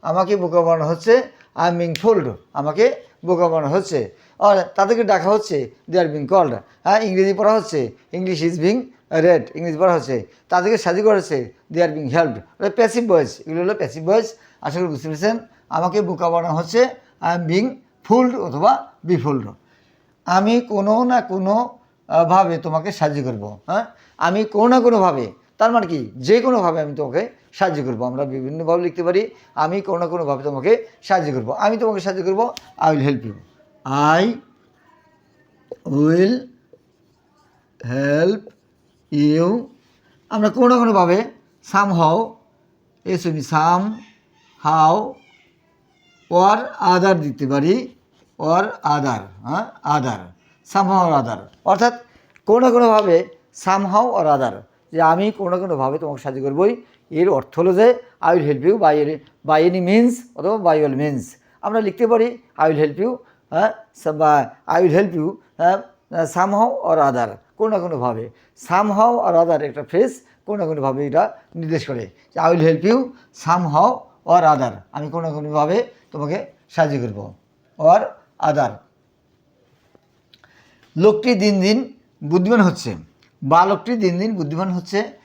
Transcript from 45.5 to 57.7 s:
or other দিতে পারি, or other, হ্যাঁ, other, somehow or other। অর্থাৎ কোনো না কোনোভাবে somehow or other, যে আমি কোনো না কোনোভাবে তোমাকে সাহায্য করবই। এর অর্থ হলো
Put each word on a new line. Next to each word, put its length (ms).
or 260
other 160
দিতে 340
পারি, 460
or 240
other, 220
হ্যাঁ, 540
other, 200
somehow 360
or 120
other। 160
অর্থাৎ 280
কোনো 220
না 40
কোনোভাবে 560
somehow 400
or 200
other, 260
যে 100
আমি 300
কোনো 240
না 60
কোনোভাবে 360
তোমাকে 260
সাহায্য 180
করবই। 340
এর 200
অর্থ 300
হলো 140